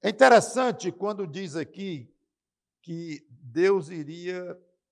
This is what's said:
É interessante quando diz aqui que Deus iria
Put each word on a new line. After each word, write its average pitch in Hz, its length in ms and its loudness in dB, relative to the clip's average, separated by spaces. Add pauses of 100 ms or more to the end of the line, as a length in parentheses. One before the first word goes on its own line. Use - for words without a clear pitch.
É 202 80 -2
interessante 233 800 4
quando 196 340 -6
diz 160 300 -10
aqui 165 580 -10 (680)
que 165 480 -12
Deus 156 600 0
iria 175 720 -10 (300)